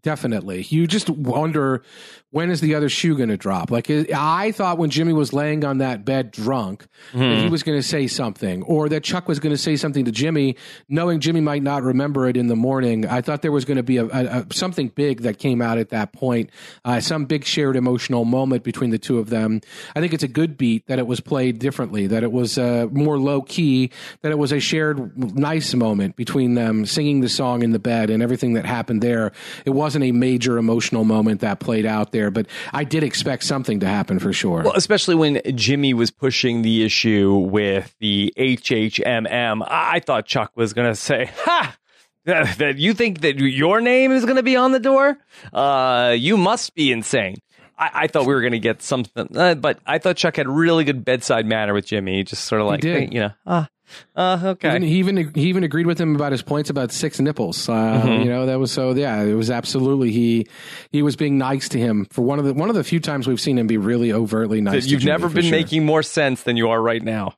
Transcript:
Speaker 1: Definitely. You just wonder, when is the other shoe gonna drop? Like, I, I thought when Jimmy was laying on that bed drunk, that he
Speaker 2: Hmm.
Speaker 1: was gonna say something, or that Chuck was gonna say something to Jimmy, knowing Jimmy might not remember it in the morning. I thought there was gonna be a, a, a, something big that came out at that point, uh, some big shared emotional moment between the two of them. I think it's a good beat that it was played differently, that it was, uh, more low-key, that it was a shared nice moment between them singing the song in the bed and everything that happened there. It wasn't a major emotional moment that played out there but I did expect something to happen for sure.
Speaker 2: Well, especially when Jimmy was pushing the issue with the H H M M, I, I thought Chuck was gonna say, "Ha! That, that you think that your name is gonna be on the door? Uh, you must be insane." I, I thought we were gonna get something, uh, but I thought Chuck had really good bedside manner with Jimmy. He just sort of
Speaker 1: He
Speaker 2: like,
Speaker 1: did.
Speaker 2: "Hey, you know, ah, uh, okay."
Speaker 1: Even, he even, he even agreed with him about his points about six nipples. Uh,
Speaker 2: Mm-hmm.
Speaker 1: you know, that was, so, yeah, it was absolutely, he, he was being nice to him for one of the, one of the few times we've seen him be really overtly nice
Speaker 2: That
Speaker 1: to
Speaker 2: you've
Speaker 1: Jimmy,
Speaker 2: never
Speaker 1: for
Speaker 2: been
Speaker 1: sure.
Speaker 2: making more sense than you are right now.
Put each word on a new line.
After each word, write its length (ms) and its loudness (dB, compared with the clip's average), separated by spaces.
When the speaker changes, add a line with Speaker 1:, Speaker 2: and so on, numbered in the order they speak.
Speaker 1:
Definitely. 640 -4
You 180 2
just 240 -2
wonder, 720 -2
when 200 -2
is 100 -2
the 160 2
other 140 0
shoe 280 0
gonna 200 0
drop? 340 -4
Like, 180 -2
I, 240 2
I 380 0
thought 260 -2
when 120 0
Jimmy 240 0
was 180 0
laying 320 0
on 140 -2
that 260 -2
bed 280 -2
drunk, 560 -4
that 240 2
he 80 2
Speaker 2:
Hmm. 40 2
Speaker 1:
was 140 0
gonna 180 0
say 260 -2
something, 560 -4
or 260 0
that 160 -2
Chuck 240 -4
was 100 0
gonna 160 0
say 220 0
something 260 -2
to 80 0
Jimmy, 460 0
knowing 320 0
Jimmy 180 2
might 240 0
not 200 -2
remember 440 2
it 80 2
in 120 2
the 100 2
morning. 480 0
I 160 -2
thought 220 -4
there 100 0
was 100 0
gonna 180 -2
be 140 0
a, 120 2
a, 340 -2
a, 100 -10
something 380 -4
big 320 -2
that 180 -2
came 220 0
out 160 0
at 140 -2
that 200 -4
point, 380 -2
uh, 160 0
some 240 -4
big 220 -4
shared 320 0
emotional 480 0
moment 400 0
between 240 -2
the 100 0
two 200 0
of 100 -4
them. 320 0
I 60 -2
think 120 0
it's 100 -2
a 40 -4
good 300 -2
beat 300 0
that 120 -2
it 80 -2
was 140 -4
played 380 -2
differently, 480 -2
that 160 0
it 100 -2
was, 240 -2
uh, 340 0
more 260 0
low-key, 720 0
that 120 -2
it 40 -2
was 140 0
a 80 0
shared 800 -2
nice 340 -2
moment 440 0
between 380 0
them 300 0
singing 360 0
the 80 0
song 340 -2
in 80 2
the 80 2
bed 300 0
and 120 2
everything 340 0
that 100 -2
happened 360 -2
there. 300 0
It 40 0
wasn't 240 0
a 60 2
major 460 2
emotional 460 0
moment 380 2
that 180 -2
played 260 -2
out 260 -2
there 200 0
but 160 -2
I 120 -2
did 200 0
expect 400 -4
something 360 -2
to 80 0
happen 320 0
for 140 -2
sure. 300 0
Speaker 2:
Well, 120 2
especially 400 2
when 260 2
Jimmy 380 2
was 180 2
pushing 500 0
the 220 2
issue 520 4
with 640 0
the 380 0
H 340 0
H 340 0
M 220 0
M, 360 -2
I, 320 0
I 40 2
thought 260 -2
Chuck 300 -4
was 180 -2
gonna 220 0
say, 420 -2
"Ha! 400 0
That, 320 0
that 200 0
you 160 2
think 280 -2
that 160 0
your 440 2
name 300 4
is 140 2
gonna 180 2
be 120 2
on 160 4
the 80 4
door? 380 4
Uh, 680 2
you 200 2
must 380 0
be 160 2
insane." 460 -2
I, 160 -2
I 140 -2
thought 180 0
we 80 2
were 80 2
gonna 180 0
get 220 0
something, 560 -6
uh, 180 4
but 300 -2
I 120 -2
thought 200 0
Chuck 180 0
had 120 -2
really 360 4
good 200 -2
bedside 420 0
manner 280 0
with 120 0
Jimmy. 320 -2
He 60 0
just 220 -8
sort 160 0
of 60 2
Speaker 1:
He 40 2
Speaker 2:
like, 100 -2
Speaker 1:
did. 180 0
Speaker 2:
"Hey, 120 -4
you 100 -2
know, 100 -2
ah, 240 -2
uh, 280 0
okay." 260 -2
Speaker 1:
Even, 140 0
he 160 2
even, 340 0
he 160 2
even 140 2
agreed 220 0
with 140 0
him 160 2
about 160 0
his 100 -2
points 280 -2
about 220 -2
six 280 -6
nipples. 480 -2
Uh, 60 0
Speaker 2:
Mm-hmm. 500 2
Speaker 1:
you 60 2
know, 160 0
that 140 0
was, 120 0
so, 220 0
yeah, 300 0
it 100 2
was 180 0
absolutely, 600 0
he, 360 2
he 100 0
was 140 0
being 220 0
nice 320 -2
to 100 -2
him 260 2
for 160 -4
one 180 2
of 60 0
the, 80 2
one 160 0
of 60 2
the 80 0
few 160 0
times 280 -4
we've 120 2
seen 180 0
him 100 2
be 100 2
really 340 2
overtly 500 0
nice 120 2
Speaker 2:
That 80 2
Speaker 1:
to 80 -4
Speaker 2:
you've 120 2
Speaker 1:
Jimmy, 100 2
Speaker 2:
never 180 0
Speaker 1:
for 60 -4
Speaker 2:
been 80 2
Speaker 1:
sure. 80 2
Speaker 2:
making 340 2
more 180 4
sense 400 0
than 140 0
you 120 2
are 120 2
right 200 0
now. 360 -4